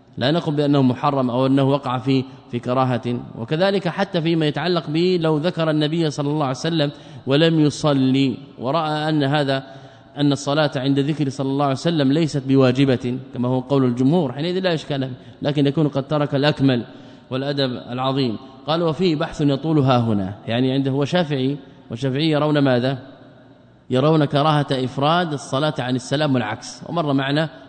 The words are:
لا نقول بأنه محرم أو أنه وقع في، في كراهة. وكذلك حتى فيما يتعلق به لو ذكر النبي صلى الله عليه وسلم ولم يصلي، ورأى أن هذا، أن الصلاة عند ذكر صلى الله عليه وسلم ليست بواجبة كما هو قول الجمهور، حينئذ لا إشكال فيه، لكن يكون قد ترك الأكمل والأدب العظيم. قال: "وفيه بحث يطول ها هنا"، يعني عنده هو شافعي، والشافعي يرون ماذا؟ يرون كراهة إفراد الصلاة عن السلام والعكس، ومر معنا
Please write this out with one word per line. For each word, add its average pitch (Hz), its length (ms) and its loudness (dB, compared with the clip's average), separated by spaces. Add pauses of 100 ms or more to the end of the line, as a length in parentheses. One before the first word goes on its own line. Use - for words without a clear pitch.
(180)
لا 120 120 0
نقول 165 240 0
بأنه 143 280 2
محرم 131 480 2
أو 127 160 2
أنه 135 160 4
وقع 135 360 0
في، 131 260 0 (260)
في 120 80 -6
كراهة. 123 600 0 (180)
وكذلك 180 500 0
حتى 175 340 -2
فيما 165 240 2
يتعلق 151 440 -2
به 175 300 2
لو 160 160 2
ذكر 165 340 0
النبي 151 400 0
صلى 143 180 -4
الله 151 160 0
عليه 135 120 -2
وسلم 160 340 0 (360)
ولم 160 340 4
يصلي، 135 800 2 (200)
ورأى 151 500 -2
أن 151 160 2
هذا، 135 400 0 (520)
أن 143 160 2
الصلاة 143 440 0
عند 135 220 0
ذكر 143 300 -2
صلى 135 200 -4
الله 139 160 -2
عليه 135 100 0
وسلم 143 380 0
ليست 147 360 0
بواجبة 131 720 2 (160)
كما 120 140 -2
هو 127 120 0
قول 135 240 2
الجمهور، 131 480 2
حينئذ 165 260 -4
لا 185 160 0
إشكال 147 260 -6
فيه، 131 140 -6 (280)
لكن 147 240 2
يكون 147 220 2
قد 139 200 -4
ترك 147 260 0
الأكمل 135 500 2 (460)
والأدب 139 400 -2 (200)
العظيم. 127 460 -2 (300)
قال: 165 160 0
"وفيه 165 340 0
بحث 160 240 -6
يطول 151 380 2
ها 131 200 4
هنا"، 101 360 0 (120)
يعني 127 260 0
عنده 135 180 0
هو 139 140 0
شافعي، 143 520 0 (340)
والشافعي 135 400 -2
يرون 151 280 2
ماذا؟ 131 400 2 (920)
يرون 147 340 4
كراهة 147 460 2
إفراد 143 600 0
الصلاة 143 460 -2
عن 127 180 -2
السلام 143 380 0
والعكس، - 540 -4
ومر 160 240 -2
معنا 143 360 0 (200)